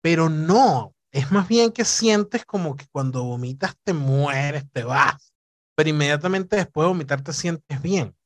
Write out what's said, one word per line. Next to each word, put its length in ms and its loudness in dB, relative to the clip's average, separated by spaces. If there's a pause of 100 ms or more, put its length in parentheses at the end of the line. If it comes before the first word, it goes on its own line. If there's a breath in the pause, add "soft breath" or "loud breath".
Pero 280 2
no, 640 2 (160)
es 200 -2
más 160 2
bien 240 4
que 140 -2
sientes 600 0
como 300 -4
que 160 -18
cuando 320 -4
vomitas 600 -6
te 100 -2
mueres, 760 -2
te 120 -6
vas. 500 -2 (420)
Pero 140 2
inmediatamente 680 0
después 300 0
de 40 4
vomitar 340 -2
te 100 -10
sientes 480 -6
bien. 340 -2 (100)